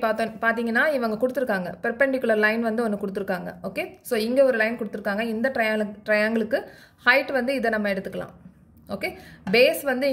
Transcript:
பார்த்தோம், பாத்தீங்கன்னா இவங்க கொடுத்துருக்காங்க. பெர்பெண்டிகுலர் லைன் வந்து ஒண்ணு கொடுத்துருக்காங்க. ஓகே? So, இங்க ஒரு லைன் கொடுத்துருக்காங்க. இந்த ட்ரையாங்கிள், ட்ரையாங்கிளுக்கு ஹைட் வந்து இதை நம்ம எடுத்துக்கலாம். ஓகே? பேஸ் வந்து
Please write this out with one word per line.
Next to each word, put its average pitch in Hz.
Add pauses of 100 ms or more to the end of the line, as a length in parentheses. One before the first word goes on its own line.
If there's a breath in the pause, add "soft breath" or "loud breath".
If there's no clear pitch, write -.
பார்த்தோம், 220 (120)
பாத்தீங்கன்னா 233 (120)
இவங்க 226
கொடுத்துருக்காங்க. 247 (140)
பெர்பெண்டிகுலர் 240
லைன் 226
வந்து 220
ஒண்ணு 202
கொடுத்துருக்காங்க. 190 (180)
ஓகே? 285 (240)
So, 240 (100)
இங்க 254
ஒரு 233
லைன் 233
கொடுத்துருக்காங்க. 208 (100)
இந்த 247
ட்ரையாங்கிள், 214 (160)
ட்ரையாங்கிளுக்கு 220 (460 loud breath)
ஹைட் 269
வந்து 247
இதை 226
நம்ம 208
எடுத்துக்கலாம். 185 (600)
ஓகே? 359 (440 loud breath)
பேஸ் 277 (100)
வந்து 254